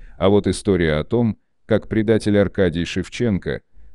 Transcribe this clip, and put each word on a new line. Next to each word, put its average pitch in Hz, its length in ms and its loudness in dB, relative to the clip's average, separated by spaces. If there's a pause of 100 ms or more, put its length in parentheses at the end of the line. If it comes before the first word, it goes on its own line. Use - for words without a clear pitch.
(180)
А 87 100 2
вот 101 200 2
история 87 460 2
о 76 100 -2
том, 113 340 -2 (280)
как 107 200 0
предатель 107 500 2
Аркадий 92 480 2
Шевченко 92 800 -4 (320)